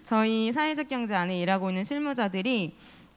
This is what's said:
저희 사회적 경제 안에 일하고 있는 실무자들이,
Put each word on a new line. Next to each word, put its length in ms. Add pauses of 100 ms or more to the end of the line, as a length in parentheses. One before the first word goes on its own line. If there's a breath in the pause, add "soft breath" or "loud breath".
저희 480
사회적 380
경제 260
안에 240
일하고 300
있는 140
실무자들이, 920 (420 loud breath)